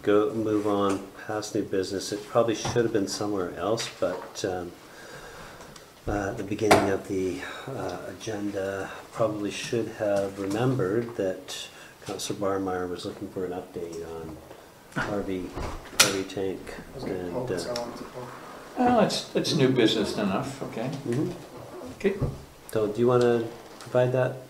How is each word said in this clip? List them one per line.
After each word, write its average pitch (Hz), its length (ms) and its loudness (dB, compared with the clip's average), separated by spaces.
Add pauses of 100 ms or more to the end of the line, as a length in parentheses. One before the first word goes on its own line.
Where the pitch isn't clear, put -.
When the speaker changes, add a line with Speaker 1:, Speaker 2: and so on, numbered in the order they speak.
Speaker 1:
go, 104 320 6
move 107 320 2
on 101 400 4 (220)
past 107 280 -4
new 101 80 2
business, 95 480 -2
it 101 160 -4
probably 113 280 4
should - 280 2
have 113 100 2
been 98 140 4
somewhere 95 500 -2
else, 104 320 0 (100)
but, - 480 -2
um, 90 240 -4 (1400)
uh, 104 220 0
at 92 80 -6
the 101 60 -6
beginning 101 460 6
of 95 180 0
the, 92 340 0 (260)
uh, 95 300 -6 (200)
agenda, 98 720 -2 (220)
probably 104 400 0
should - 360 -2 (120)
have 101 400 2
remembered 110 760 2
that - 500 -4 (380)
Councillor 104 340 -4 (200)
Barmeyer 90 300 0
was 87 160 -6
looking 98 240 -8
for 95 160 -4
an 87 60 -4
update 85 520 -8 (180)
on 78 160 -10 (580)
Harvey, 95 540 -2 (520)
Harvey 98 220 4
Tank. 95 360 -4 (320)
Speaker 2:
I - 40 -16
was 131 80 -8
gonna 92 160 -4
Speaker 1:
And, 90 140 -6
Speaker 2:
poke - 180 -4
Speaker 1:
uh, 90 60 0
Speaker 2:
someone. 120 360 -4 (840)
Speaker 3:
Well, 247 240 6
it's, - 340 2
it's - 200 2
new 135 140 8
business 107 480 4
enough, 104 460 0
okay. 117 260 -4 (180)
Speaker 1:
Mm-hmm. 151 240 0 (640)
Speaker 3:
Okay. 202 200 0 (580)
Speaker 1:
So 110 160 2
do 107 120 -2
you 120 80 8
wanna 120 380 6 (340)
provide 123 320 4
that 127 260 2 (120)